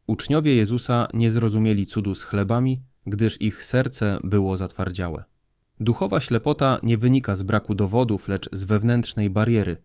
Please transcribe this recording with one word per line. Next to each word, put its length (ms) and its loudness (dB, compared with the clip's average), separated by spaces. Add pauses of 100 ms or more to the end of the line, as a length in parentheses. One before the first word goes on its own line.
„Uczniowie 480 2
Jezusa 600 2
nie 160 2
zrozumieli 560 2
cudu 280 -4
z 80 -8
chlebami, 600 -2 (240)
gdyż 340 0
ich 240 -4
serce 600 0
było 320 2
zatwardziałe”. 680 -6 (560)
Duchowa 400 0
ślepota 640 0
nie 160 0
wynika 380 2
z 60 -4
braku 320 0
dowodów, 540 0
lecz 240 -4
z 120 -6
wewnętrznej 680 0
bariery, 540 0